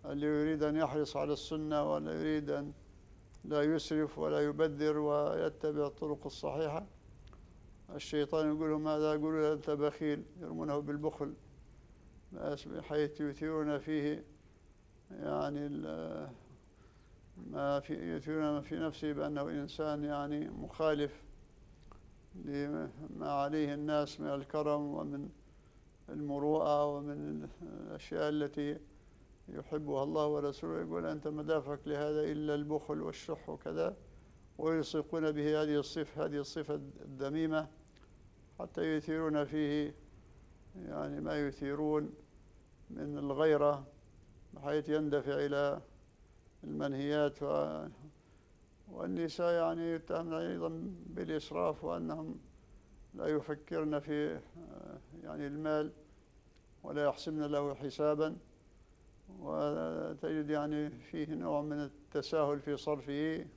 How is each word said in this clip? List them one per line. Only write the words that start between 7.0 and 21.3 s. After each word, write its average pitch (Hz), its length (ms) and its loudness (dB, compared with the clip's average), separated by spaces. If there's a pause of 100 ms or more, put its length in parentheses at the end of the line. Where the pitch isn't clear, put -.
الشيطان 151 600 2
يقول 156 140 0
لهم: 156 140 2
"ماذا؟" 151 300 4
يقولوا: 156 400 4
"أنت 151 160 -2
بخيل"، 147 540 2 (180)
يرمونه 156 380 -2
بالبخل، 147 540 -2 (1300)
بحيث 151 560 -2
يثيرون 151 580 0
فيه، 151 440 0 (880)
يعني، 147 560 -2
ال-، 143 640 -6 (1200)
ما 143 280 2
في، 160 360 -4
يثيرون 151 460 0
في 156 180 -6
نفسه 151 340 -2
بأنه 147 360 -2
إنسان، 147 540 -2
يعني، 147 460 -2
مخالف 147 760 0 (1200)